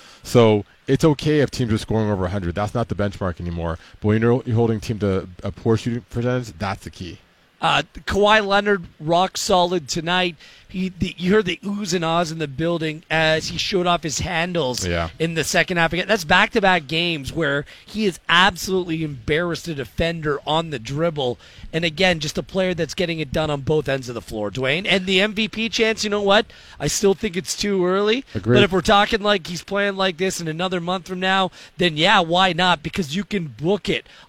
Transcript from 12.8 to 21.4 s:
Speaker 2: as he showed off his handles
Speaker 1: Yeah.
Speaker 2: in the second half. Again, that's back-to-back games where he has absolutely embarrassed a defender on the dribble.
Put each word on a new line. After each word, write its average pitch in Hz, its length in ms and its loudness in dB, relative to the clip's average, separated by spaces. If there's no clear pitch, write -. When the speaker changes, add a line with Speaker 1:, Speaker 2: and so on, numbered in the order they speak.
Speaker 2:
as 160 380 2
he 170 100 -6
showed 180 280 -2
off 175 160 2
his 156 180 -4
handles 160 680 -2
Speaker 1:
Yeah. 85 320 -2
Speaker 2:
in 165 160 -2
the 156 100 -2
second 175 320 0
half. 165 160 2
Again, 175 160 -4
that's 202 160 0
back-to-back 185 640 4
games 160 460 -4
where 147 320 0
he 214 200 -4
has 190 240 -2
absolutely 180 720 2
embarrassed 151 680 -4
a 160 60 -6
defender 151 720 -4
on 160 240 0
the 143 80 -6
dribble. 147 600 -2